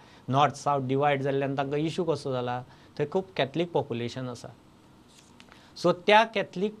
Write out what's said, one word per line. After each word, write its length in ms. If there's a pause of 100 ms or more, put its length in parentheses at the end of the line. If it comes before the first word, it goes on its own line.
(280)
नॉर्थ 260
साउथ 260
डिवायड 420
जाल्ल्यान 340
तांकां 240
इश्यू 240
कसो 280
जाला, 300 (360)
थंय 140
खूब 120 (120)
कॅथलीक 360
पॉप्युलेशन 560
आसा. 200 (1400)
So 80 (140)
त्या 180
कॅथलीक 560